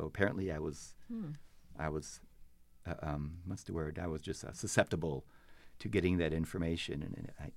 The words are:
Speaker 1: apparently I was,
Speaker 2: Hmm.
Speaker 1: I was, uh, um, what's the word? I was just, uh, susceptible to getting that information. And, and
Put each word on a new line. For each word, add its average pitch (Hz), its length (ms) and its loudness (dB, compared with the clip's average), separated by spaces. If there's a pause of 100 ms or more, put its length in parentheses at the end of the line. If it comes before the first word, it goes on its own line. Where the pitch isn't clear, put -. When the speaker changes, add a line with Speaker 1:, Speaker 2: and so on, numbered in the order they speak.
Speaker 1:
apparently 95 460 2
I 78 80 0
was, 76 340 -4 (140)
Speaker 2:
Hmm. 220 240 -4 (460)
Speaker 1:
I 78 120 0
was, 76 300 -4 (640)
uh, 85 160 -2
um, 76 440 -2
what's 98 180 -4
the 90 100 -6
word? 78 260 0
I 85 80 -2
was 78 140 -2
just, - 240 -4
uh, - 80 -8
susceptible 85 720 2 (540)
to - 100 -4
getting 90 280 6
that 80 160 6
information. 82 680 0
And, - 160 -4
and - 140 -6 (260)